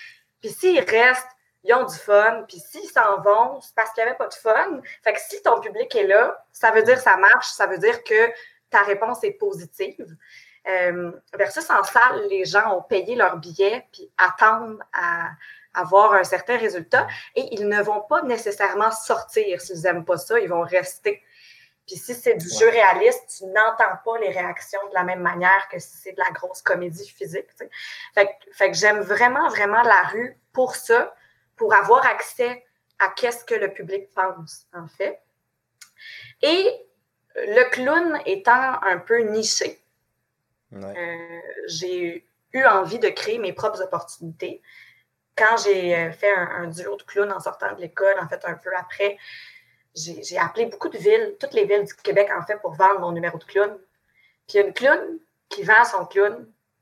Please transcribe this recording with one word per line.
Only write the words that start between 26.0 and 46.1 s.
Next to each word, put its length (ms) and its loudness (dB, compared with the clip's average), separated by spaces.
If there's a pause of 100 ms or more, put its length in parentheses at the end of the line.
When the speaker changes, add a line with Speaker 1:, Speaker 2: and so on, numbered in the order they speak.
Speaker 1:
de 80 -12
la 100 -2
grosse 320 -12
comédie 460 -4
physique, 400 -12 (100)
tu 60 -16
sais. 60 -20 (440)
Fait 120 6
que, 280 -12
fait 160 2
que 60 -6
j'aime 240 2
vraiment, 480 2
vraiment 340 2
la 200 6 (100)
rue 260 -8 (140)
pour 240 -2
ça, 380 0 (420)
pour 180 2
avoir 320 6
accès 580 -4 (340)
à 100 0
qu'est-ce 360 -6
que 100 -4
le 180 -2
public 420 -10
pense, 580 -8
en 160 -16
fait. 320 -8 (1200)
Et 320 2 (640)
le 340 0
clown 540 -2
étant 580 0
un 160 0
peu 200 0
niché, 600 -4 (920)
Speaker 2:
Ouais. 260 -16
Speaker 1:
euh, 420 -14 (280)
j'ai 580 -8 (260)
eu 120 -2
envie 340 4
de 100 0
créer 300 -4
mes 140 -6
propres 300 -6
opportunités. 800 -10 (760)
Quand 220 2
j'ai, 380 0
euh, 160 -2